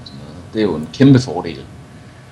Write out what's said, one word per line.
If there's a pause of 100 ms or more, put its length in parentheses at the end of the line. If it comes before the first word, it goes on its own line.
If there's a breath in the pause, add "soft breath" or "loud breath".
og
sådan (100)
noget. (120)
Det
er
jo
en
kæmpe
fordel. (720 loud breath)